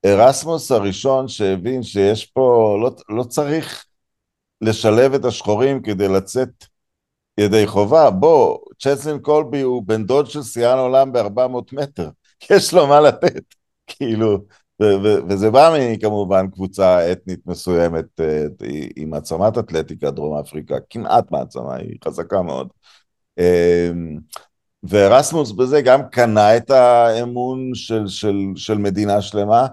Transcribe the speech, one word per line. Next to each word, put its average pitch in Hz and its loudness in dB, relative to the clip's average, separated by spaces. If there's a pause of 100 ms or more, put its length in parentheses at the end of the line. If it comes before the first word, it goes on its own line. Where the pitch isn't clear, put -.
ארסמוס 135 2
הראשון 127 0
שהבין 107 -4
שיש 101 0
פה, 117 2
לא, 123 -6
לא 123 -4
צריך 147 -6 (760)
לשלב 110 2
את 123 -2
השחורים 123 -2
כדי 101 -4
לצאת 95 -2 (880)
ידי 104 2
חובה. 117 4
בוא, 117 2 (220)
צ'סלין 143 -4
קולבי 143 -2
הוא 123 -4
בן 107 -2
דוד 131 0
של 147 -12
שיאן 120 0
עולם 131 2
בארבע 117 -2
מאות 123 -10
מטר, 139 -8 (200)
<laughs> - -20
יש 190 4
לו 160 4
מה 143 6
לתת, 147 2 (440)
כאילו, 110 -2 (440)
ו-, 104 4
ו-, 104 2 (100)
וזה 101 0
בא 156 6
מכמובן 101 -2
קבוצה 92 0
אתנית 92 -8
מסוימת, 85 -4
אה, 78 -2 (160)
היא, 67 -10
היא 78 -12
מעצמת 82 -4
אתלטיקה 78 -6
דרום 73 -8
אפריקה, 73 -10 (140)
כמעט 113 -6
מעצמה, 65 -10
היא 73 -14
חזקה 85 -8
מאוד. 65 -10 (720)
אמ, 87 0 (680)
וארסמוס 120 2
בזה 127 0
גם 131 2
קנה 110 4
את 117 -6
האמון 123 2
של, 113 -6
של, 101 -4 (200)
של 107 -4
מדינה 101 0
שלמה 107 0